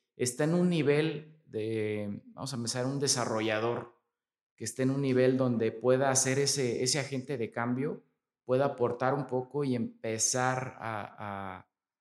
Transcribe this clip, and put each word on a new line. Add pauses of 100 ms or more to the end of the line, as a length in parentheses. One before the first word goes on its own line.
(160)
está
en
un
nivel
de, (120)
vamos
a
empezar,
un
desarrollador, (640)
que
esté
en
un
nivel
donde
pueda
ser
ese,
ese
agente
de
cambio, (400)
pueda
aportar
un
poco
y
empezar
a,
a, (340)